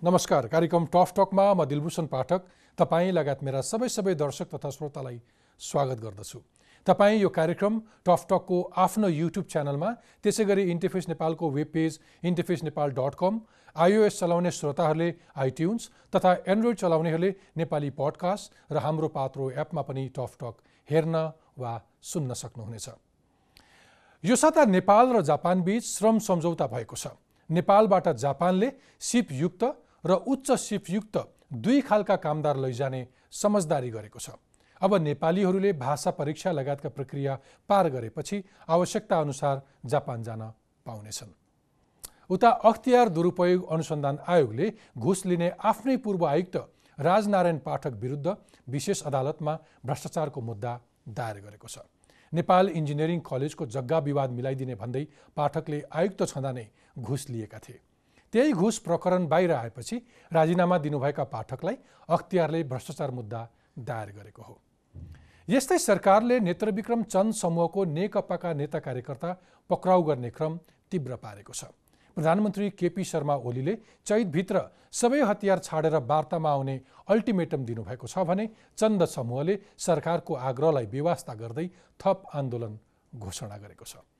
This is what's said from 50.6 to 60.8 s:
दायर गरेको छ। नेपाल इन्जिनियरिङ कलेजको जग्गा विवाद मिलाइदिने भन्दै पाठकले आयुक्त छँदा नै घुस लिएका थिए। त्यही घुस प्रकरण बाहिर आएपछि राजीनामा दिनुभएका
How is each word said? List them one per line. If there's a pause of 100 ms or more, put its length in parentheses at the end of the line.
दायर
गरेको
छ। (560)
नेपाल
इन्जिनियरिङ
कलेजको
जग्गा
विवाद
मिलाइदिने
भन्दै (300)
पाठकले
आयुक्त
छँदा
नै (300)
घुस
लिएका
थिए। (520)
त्यही
घुस
प्रकरण
बाहिर
आएपछि (300)
राजीनामा
दिनुभएका